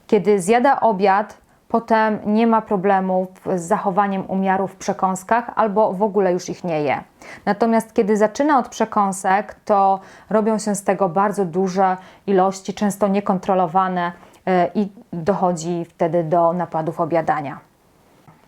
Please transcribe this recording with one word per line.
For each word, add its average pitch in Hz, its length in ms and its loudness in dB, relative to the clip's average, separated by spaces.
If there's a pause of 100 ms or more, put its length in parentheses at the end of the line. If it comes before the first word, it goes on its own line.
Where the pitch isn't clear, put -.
Kiedy 202 340 2
zjada 240 400 2
obiad, 202 560 0 (400)
potem 220 500 2
nie 220 200 2
ma 226 160 2
problemów 190 680 0 (280)
z 175 60 -4
zachowaniem 196 680 -2
umiaru 190 360 0
w 185 100 -12
przekąskach 196 800 -2
albo 214 360 2
w 185 100 -2
ogóle 190 300 2
już 180 160 -4
ich 175 160 -10
nie 156 180 -2
je. 131 180 -2 (460)
Natomiast 220 460 0
kiedy 214 240 2
zaczyna 262 420 2
od 233 100 -2
przekąsek, 202 960 -2
to 196 360 2 (300)
robią 214 280 2
się 208 160 -2
z 190 100 -8
tego 196 240 0
bardzo 196 360 0
duże 185 520 0 (300)
ilości, 190 480 0
często 202 340 0
niekontrolowane, 185 1040 0 (340)
e, 180 280 2
i 202 140 -2 (240)
dochodzi 175 720 -2
wtedy 170 400 -2
do 170 280 2
napadów 165 480 -4
objadania. 156 600 -2 (880)